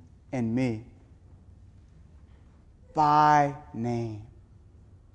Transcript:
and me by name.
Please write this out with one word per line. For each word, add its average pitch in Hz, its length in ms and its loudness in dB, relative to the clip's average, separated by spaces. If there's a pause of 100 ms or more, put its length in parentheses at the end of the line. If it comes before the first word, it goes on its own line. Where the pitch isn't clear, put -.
(320)
and 117 220 -8
me 120 320 -8 (2000)
by 147 600 4 (180)
name. 113 540 -10 (880)